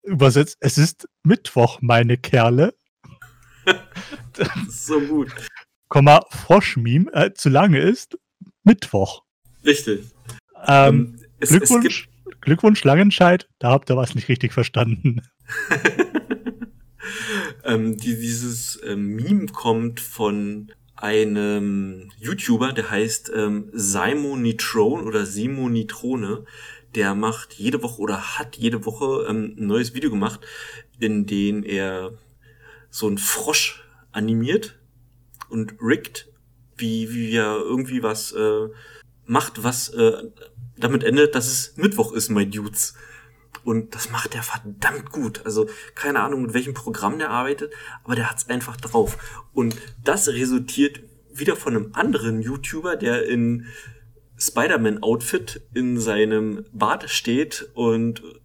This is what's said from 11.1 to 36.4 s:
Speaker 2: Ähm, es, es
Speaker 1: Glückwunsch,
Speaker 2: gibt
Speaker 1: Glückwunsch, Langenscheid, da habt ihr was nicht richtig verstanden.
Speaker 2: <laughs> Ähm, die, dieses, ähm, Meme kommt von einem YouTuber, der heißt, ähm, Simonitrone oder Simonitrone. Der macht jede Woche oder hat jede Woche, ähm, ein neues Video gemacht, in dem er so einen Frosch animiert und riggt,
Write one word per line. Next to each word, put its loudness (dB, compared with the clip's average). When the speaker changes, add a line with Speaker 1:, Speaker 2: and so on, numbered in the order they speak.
Speaker 2:
Ähm, -20
es, 0
es 10
Speaker 1:
Glückwunsch, 2
Speaker 2:
gibt -20
Speaker 1:
Glückwunsch, 4
Langenscheid, 6
da 2
habt 4
ihr 4
was -2
nicht -4
richtig 0
verstanden. 0
Speaker 2:
<laughs> 0
Ähm, 0
die, -4
dieses, -8
ähm, -6
Meme 0
kommt -4
von -6
einem -2
YouTuber, -2
der -6
heißt, -4
ähm, -2
Simonitrone 0
oder -2
Simonitrone. -4
Der -2
macht -6
jede -4
Woche -10
oder -6
hat -12
jede -4
Woche, -4
ähm, -6
ein -6
neues 0
Video -2
gemacht, -4
in -2
dem -2
er -6
so -6
einen -2
Frosch -2
animiert -2
und -8
riggt, -4